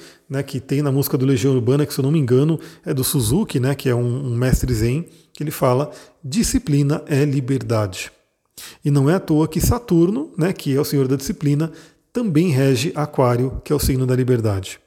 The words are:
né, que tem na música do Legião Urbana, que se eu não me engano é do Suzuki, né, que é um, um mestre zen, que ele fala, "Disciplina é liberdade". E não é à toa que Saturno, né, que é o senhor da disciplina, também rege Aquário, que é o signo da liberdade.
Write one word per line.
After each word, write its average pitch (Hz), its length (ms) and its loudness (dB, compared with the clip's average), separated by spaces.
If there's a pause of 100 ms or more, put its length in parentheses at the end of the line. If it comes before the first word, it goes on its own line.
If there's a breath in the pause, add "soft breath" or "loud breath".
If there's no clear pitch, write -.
(300 loud breath)
né, 139 140 -4
que 139 160 -8
tem 139 240 -2
na 143 80 0
música 139 260 0
do 131 80 0
Legião 135 300 2
Urbana, 127 280 2
que - 100 -4
se - 60 -4
eu 135 40 0
não 139 80 2
me 160 80 2
engano 143 400 2 (260 loud breath)
é 160 80 -2
do 131 100 -2
Suzuki, 143 560 0
né, 131 140 0
que 139 160 -4
é 120 60 2
um, 123 320 -2
um 117 80 -2
mestre 127 360 0
zen, 120 360 0 (260 loud breath)
que - 80 -12
ele 151 80 -6
fala, 135 400 0 (340 loud breath)
"Disciplina 147 840 0
é 143 180 2
liberdade". 120 880 -2 (720 loud breath)
E 151 80 0
não 143 180 4
é 170 60 4
à 190 40 0
toa 156 280 0
que 160 120 -4
Saturno, 170 800 2
né, 175 160 0
que 147 220 -2
é 135 40 2
o 147 60 0
senhor 139 220 0
da 135 80 0
disciplina, 147 560 -2 (420 loud breath)
também 185 360 2
rege 135 440 2
Aquário, 127 720 0
que - 100 -4
é - 20 2
o 143 40 0
signo 131 260 0
da 127 100 0
liberdade. 113 720 -2